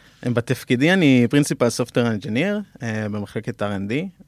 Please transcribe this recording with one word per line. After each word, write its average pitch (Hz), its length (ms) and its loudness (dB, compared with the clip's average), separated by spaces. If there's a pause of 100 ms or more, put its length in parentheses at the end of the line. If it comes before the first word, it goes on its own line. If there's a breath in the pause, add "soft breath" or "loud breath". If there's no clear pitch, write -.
(240 loud breath)
בתפקידי 123 680 0
אני 135 380 6
Principal 131 540 2
Software 113 400 -2
Engineer, 190 580 -4
אה, 107 260 -4
במחלקת 104 540 -8
אר 104 120 -2
אנד 98 140 -6
די 156 200 -4 (180)